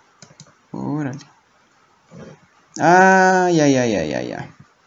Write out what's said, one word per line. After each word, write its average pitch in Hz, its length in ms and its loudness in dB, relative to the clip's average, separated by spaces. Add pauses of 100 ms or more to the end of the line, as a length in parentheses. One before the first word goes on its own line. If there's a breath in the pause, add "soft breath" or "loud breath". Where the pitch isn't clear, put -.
(720)
Órale. 139 480 -8 (1600)
Ah, 185 720 4
ya, 160 160 2
ya, 127 180 2
ya, 98 200 -2
ya, 65 160 -6
ya. 57 340 -12 (320)